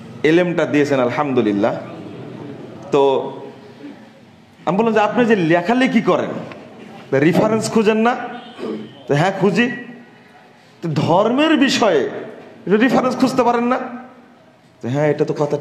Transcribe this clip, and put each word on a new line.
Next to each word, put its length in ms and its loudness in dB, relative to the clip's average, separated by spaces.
এলেমটা 420 2
দিয়েছেন 340 2
আলহামদুলিল্লাহ। 760 0
তো 420 2
আমি 120 -2
বললাম 160 0
যে, 60 2
"আপনি 260 2
যে 100 4
লেখালেখি 680 2
করেন, 280 2
রেফারেন্স 520 2
খুঁজেন 260 4
না?" 180 2
তো, 80 0
"হ্যাঁ, 240 2
খুঁজি।" 320 2
তো 80 -6
ধর্মের 680 2
বিষয়ে 520 2
রেফারেন্স 480 2
খুঁজতে 280 0
পারেন 200 2
না? 160 0
তো, 80 -6
"হ্যাঁ, 180 0
এটা 180 0
তো 80 -4
কথা 280 -2